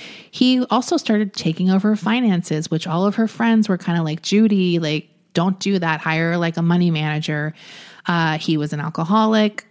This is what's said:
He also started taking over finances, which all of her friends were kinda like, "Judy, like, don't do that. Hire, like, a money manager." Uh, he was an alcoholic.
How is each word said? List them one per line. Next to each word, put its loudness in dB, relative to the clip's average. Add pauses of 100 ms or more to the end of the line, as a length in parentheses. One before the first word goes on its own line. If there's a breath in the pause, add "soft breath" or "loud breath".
(300 loud breath)
He 0
also 0
started -2
taking -2
over 2
finances, 0
which -2
all 0
of 0
her 2
friends 2
were 0
kinda -2
like, -4
"Judy, 2
like, -2 (240)
don't 0
do -2
that. -2
Hire, 0
like, -2
a -2
money 2
manager." -2 (540 loud breath)
Uh, 0
he -2
was -4
an -4
alcoholic. 0